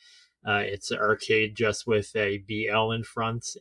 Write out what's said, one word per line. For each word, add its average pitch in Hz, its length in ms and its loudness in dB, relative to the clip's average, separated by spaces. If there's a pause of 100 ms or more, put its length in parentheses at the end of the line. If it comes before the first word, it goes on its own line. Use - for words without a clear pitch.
(440)
Uh, 101 220 2
it's 101 260 -6
arcade 107 640 2
just 107 300 0
with 107 300 2
a 104 240 0
B 107 280 -4
L 110 240 2
in 113 120 -2
front. 117 580 -4